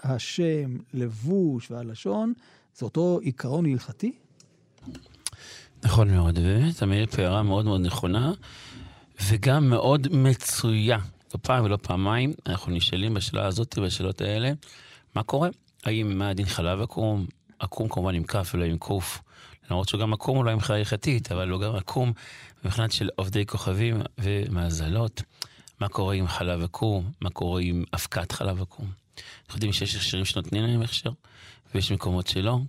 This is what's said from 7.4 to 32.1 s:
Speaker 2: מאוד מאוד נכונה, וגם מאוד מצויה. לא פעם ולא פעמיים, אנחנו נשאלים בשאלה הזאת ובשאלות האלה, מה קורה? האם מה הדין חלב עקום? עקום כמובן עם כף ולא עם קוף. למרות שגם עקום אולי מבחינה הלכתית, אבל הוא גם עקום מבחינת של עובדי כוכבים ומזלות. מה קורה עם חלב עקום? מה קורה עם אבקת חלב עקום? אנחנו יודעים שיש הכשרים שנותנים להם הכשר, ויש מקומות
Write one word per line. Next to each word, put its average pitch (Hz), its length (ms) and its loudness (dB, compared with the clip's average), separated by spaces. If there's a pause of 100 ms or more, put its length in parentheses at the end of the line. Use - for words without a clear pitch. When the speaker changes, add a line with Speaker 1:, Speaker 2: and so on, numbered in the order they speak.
Speaker 2:
מאוד 104 220 2
מאוד 98 160 2
נכונה, 92 520 0 (1000)
וגם 131 400 6
מאוד 131 400 4
מצויה. 120 880 4 (360)
לא 101 80 -4
פעם 123 220 4
ולא 101 180 2
פעמיים, 107 500 2 (140)
אנחנו 90 260 -4
נשאלים 95 420 0
בשאלה 101 320 -2
הזאת 110 320 -2
ובשאלות 92 420 -2
האלה, 110 320 0 (640)
מה 107 80 0
קורה? 151 260 0 (360)
האם 107 340 0
מה 101 100 0
הדין 98 180 0
חלב 90 340 0
עקום? 107 460 0 (320)
עקום 110 300 -4
כמובן 92 260 0
עם 82 100 0
כף 98 300 -2
ולא 87 100 2
עם 82 140 0
קוף. - 440 -4 (480)
למרות 92 180 -2
שגם 110 240 0
עקום 131 240 -2
אולי 117 180 2
מבחינה 107 240 0
הלכתית, 107 540 -2
אבל 92 160 -2
הוא 90 120 -2
גם 107 140 -2
עקום 123 380 -2 (520)
מבחינת 110 280 0
של 98 240 0
עובדי 101 300 0
כוכבים 107 560 0 (160)
ומזלות. 98 1040 -2 (580)
מה 101 80 -2
קורה 98 260 0
עם 92 140 2
חלב 90 340 -2
עקום? 98 480 -2 (100)
מה 92 100 -2
קורה 87 320 -2
עם 87 220 0 (100)
אבקת - 380 -4
חלב 95 300 -2
עקום? - 240 -10 (300)
אנחנו - 400 -16
יודעים 104 160 0
שיש - 220 -2
הכשרים 95 300 -2
שנותנים 101 400 -2
להם 117 180 2
הכשר, - 280 -4 (640)
ויש 95 180 0
מקומות 90 340 0